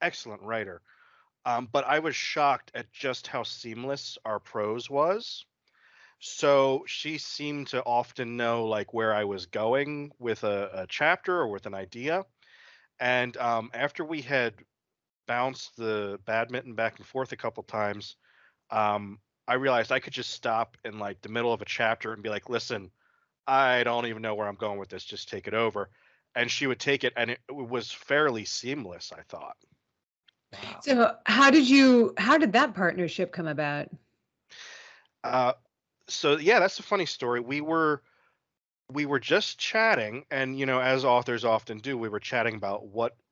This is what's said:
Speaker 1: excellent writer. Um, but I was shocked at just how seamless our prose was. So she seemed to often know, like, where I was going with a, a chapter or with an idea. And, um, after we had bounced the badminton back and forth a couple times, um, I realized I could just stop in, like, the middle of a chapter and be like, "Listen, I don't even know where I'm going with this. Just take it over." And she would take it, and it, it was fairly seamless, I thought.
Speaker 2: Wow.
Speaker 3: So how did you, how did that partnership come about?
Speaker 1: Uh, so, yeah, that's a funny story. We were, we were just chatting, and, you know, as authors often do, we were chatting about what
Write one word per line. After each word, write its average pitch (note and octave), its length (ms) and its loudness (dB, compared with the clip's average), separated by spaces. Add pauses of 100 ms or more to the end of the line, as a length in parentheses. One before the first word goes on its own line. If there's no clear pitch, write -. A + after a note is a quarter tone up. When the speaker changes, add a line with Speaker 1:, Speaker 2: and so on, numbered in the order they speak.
Speaker 1:
excellent A#2 400 -6
writer. G2+ 400 -6 (640)
Um, B2 260 -2
but C#3 140 2
I C#3+ 140 2
was D#3 160 -2
shocked - 580 0
at A#2 180 -12
just - 360 -6
how B2 160 -6
seamless A#2+ 840 -10
our G#2+ 140 -4
prose A2 500 -4
was. E3 560 -2 (720)
So C#3 680 2
she D3+ 300 -8
seemed D3 500 -8
to B2+ 180 -4
often A#2+ 500 -4
know, A#2 300 0
like, G#2+ 280 -2
where A2+ 200 2
I G#2 100 2
was G2 220 -4
going C#3+ 720 -2
with A#2 260 -4
a, G2+ 300 -2
a F#2+ 140 -8
chapter F3+ 500 0
or D3+ 120 0
with - 180 -8
an G2 80 -10
idea. B2 500 -6 (760)
And, B2 380 0
um, A#2 360 0
after C#3 300 -4
we D#3 180 -8
had B2 340 0 (720)
bounced B2 500 -4
the G#2 480 -2
badminton A#2+ 480 -4
back A2+ 240 -2
and G2+ 80 -20
forth C3 260 -6
a A2+ 60 -12
couple A2 260 -8
times, G#2 520 -4 (560)
um, G#2 480 0 (280)
I B2 80 2
realized B2+ 360 2
I C3 80 2
could B2+ 140 -8
just - 180 -8
stop A2+ 540 -2
in, G#2+ 120 -10
like, G2+ 240 -8
the - 80 -14
middle A#2 240 0
of G#2+ 80 -4
a G#2 40 -10
chapter A2+ 480 -2
and G#2 100 -14
be A2 60 -6
like, G#2 200 -8
"Listen, A2+ 400 -4 (560)
I C3 380 4
don't A#2+ 240 0
even A2 160 -8
know A2 100 -2
where G#2 140 -4
I'm G2+ 80 -6
going G#2 240 -4
with F#2+ 100 -12
this. F#2 140 -12
Just - 260 -14
take G2 180 -10
it G2+ 60 -6
over." G#2+ 360 0 (440)
And A#2+ 160 -2
she C#3 160 -2
would E3 140 0
take C#3 240 0
it, B2 120 0
and A#2+ 160 -2
it, B2 160 -8
it C3+ 80 -12
was C3 360 -6
fairly C#3 540 0
seamless, A#2+ 680 -8
I E2 60 -18
thought. - 360 -16 (960)
Speaker 2:
Wow. - 280 -14
Speaker 3:
So B3 340 4 (100)
how C4+ 260 8
did C4+ 180 8
you, B3+ 480 8
how B3+ 200 4
did C#4+ 160 4
that A#3+ 200 4
partnership F3 580 -2
come E3+ 160 -6
about? D3 420 -4 (1300)
Speaker 1:
Uh, B2+ 300 2 (540)
so, D3 300 2
yeah, F#3+ 220 6
that's F#3 200 2
a G#3 40 -14
funny F#3+ 220 0
story. B2 340 -2
We C3 220 -4
were, D#3 400 0 (920)
we D3 140 -2
were C#3 140 0
just - 380 0
chatting, D3 720 0
and, C3+ 260 -2
you C3+ 80 -2
know, C3 140 2
as C3 260 2
authors B2 400 2
often A2 340 0
do, B2+ 180 -6
we A2+ 120 -4
were G#2 100 -4
chatting A2+ 360 -2
about G2+ 320 -6
what A#2 280 -2 (160)